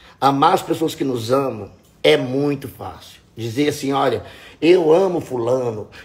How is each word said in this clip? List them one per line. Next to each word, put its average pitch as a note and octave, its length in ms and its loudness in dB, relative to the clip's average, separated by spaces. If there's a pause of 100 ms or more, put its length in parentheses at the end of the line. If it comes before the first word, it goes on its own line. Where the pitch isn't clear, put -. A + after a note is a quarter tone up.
(200)
Amar C#3 340 2
as F#3 80 0
pessoas - 340 -4
que - 80 -6
nos A#2+ 280 -4
amam B2 400 -2 (320)
é D3+ 140 4
muito C#3 500 -4
fácil. - 540 -16 (160)
Dizer A#2 320 -2
assim, C#3 220 -6
"Olha, C3+ 320 -2 (380)
eu E3 320 6
amo F3+ 260 2
fulano, A#2+ 680 -4 (180)